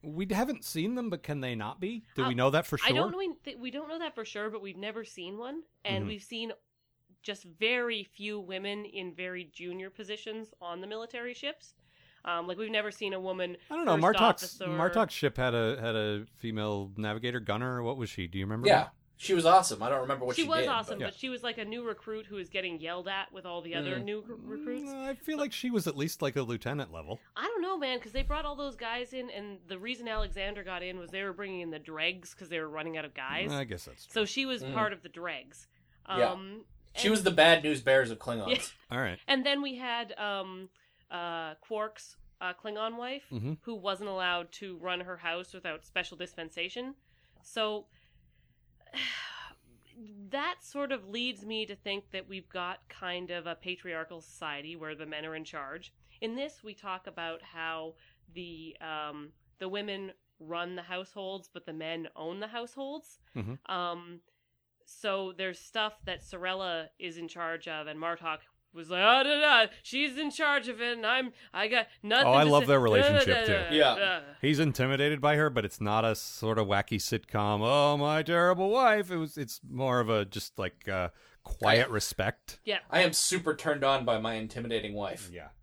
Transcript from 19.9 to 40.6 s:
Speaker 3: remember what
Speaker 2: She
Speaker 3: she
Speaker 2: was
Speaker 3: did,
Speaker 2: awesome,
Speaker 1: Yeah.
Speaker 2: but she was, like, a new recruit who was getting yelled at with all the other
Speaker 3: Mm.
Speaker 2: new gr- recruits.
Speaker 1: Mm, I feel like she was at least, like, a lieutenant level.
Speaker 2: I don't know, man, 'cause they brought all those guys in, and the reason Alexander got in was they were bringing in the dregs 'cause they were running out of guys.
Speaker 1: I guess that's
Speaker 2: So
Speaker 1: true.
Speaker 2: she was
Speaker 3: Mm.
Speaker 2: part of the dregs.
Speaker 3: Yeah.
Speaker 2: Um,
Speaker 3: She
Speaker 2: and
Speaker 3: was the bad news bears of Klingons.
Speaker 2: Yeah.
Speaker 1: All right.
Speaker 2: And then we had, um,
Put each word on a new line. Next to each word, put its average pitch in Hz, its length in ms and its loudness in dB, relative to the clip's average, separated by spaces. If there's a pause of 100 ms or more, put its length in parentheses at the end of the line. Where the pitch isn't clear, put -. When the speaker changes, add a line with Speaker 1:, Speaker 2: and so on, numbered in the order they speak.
Speaker 3:
remember 131 240 -2
what 127 100 0
Speaker 2:
She 330 80 0
Speaker 3:
she 294 60 0
Speaker 2:
was 320 140 2
Speaker 3:
did, - 60 0
Speaker 2:
awesome, 220 320 -2
Speaker 1:
Yeah. 202 60 -4
Speaker 2:
but 202 80 -6
she 262 140 -8
was, 247 160 -8
like, 233 120 -6
a 220 80 -8
new 233 200 -8
recruit 220 420 -8
who 202 80 -16
was 185 140 -8
getting 180 320 -4
yelled 170 260 -6
at 196 260 -6
with 185 140 -14
all 175 160 -8
the 170 140 -8
other 180 240 -4
Speaker 3:
Mm. 208 40 -8
Speaker 2:
new 208 180 -6
gr- 226 120 -12
recruits. 294 560 -8
Speaker 1:
Mm, 269 140 -10
I 269 100 -6
feel 311 240 -6
like 285 140 -2
she - 180 -4
was 214 160 2
at 147 100 -4
least, 147 240 -4
like, 139 140 0
a 139 80 0
lieutenant 120 500 -4
level. 82 280 -10 (160)
Speaker 2:
I 220 80 -6
don't 415 180 -2
know, 370 160 -2
man, 254 220 -2
'cause 240 120 -16
they 269 120 0
brought 294 200 -2
all 196 120 -6
those 277 180 -8
guys 240 400 -6
in, 247 160 -8
and 202 380 -10
the 185 100 -8
reason 233 300 -6
Alexander 208 560 -4
got 180 180 -8
in 185 160 -8
was 170 140 -12
they 190 100 -4
were 196 100 -4
bringing 190 280 -8
in 165 100 -6
the 156 80 -8
dregs 160 560 -4
'cause 180 140 -18
they 165 120 -4
were 156 80 -6
running 156 300 -6
out 156 60 -6
of 139 100 -14
guys. 147 380 -4
Speaker 1:
I 139 120 -2
guess 95 200 -8
that's - 280 -20
Speaker 2:
So 226 100 0
Speaker 1:
true. 208 40 2
Speaker 2:
she 269 200 -2
was 247 180 -4
Speaker 3:
Mm. 135 100 -6
Speaker 2:
part 214 180 2
of 175 120 -12
the - 40 -16
dregs. 165 600 -10 (400)
Speaker 3:
Yeah. 180 240 2
Speaker 2:
Um, 190 340 -10 (300)
Speaker 3:
She - 100 0
Speaker 2:
and 214 60 6
Speaker 3:
was 214 100 4
the 180 80 6
bad 160 320 8
news 151 200 2
bears 131 280 6
of 110 80 -6
Klingons. 113 300 -4 (420)
Speaker 2:
Yeah. 120 60 -4
Speaker 1:
All 127 60 -2
right. 92 260 -2
Speaker 2:
And 262 180 2
then 285 160 0
we 269 140 -6
had, 233 420 -6
um, 190 500 -6 (420)